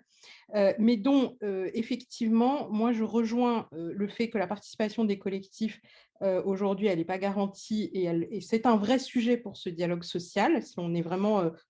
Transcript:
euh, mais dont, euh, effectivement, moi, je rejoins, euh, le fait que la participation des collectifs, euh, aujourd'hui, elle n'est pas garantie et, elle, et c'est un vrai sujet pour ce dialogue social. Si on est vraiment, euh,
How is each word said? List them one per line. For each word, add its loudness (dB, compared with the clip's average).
euh, 6
mais 6
dont, 2
euh, -4
effectivement, 0
moi, 2
je 0
rejoins, 0
euh, -6
le -2
fait -4
que -2
la 0
participation -4
des 2
collectifs, -6
euh, 2
aujourd'hui, 0
elle 2
n'est 0
pas -4
garantie -2
et, -2
elle, 0
et -6
c'est 0
un 6
vrai 2
sujet 0
pour -10
ce -10
dialogue -2
social. 0
Si -20
on -2
est 0
vraiment, 0
euh, 0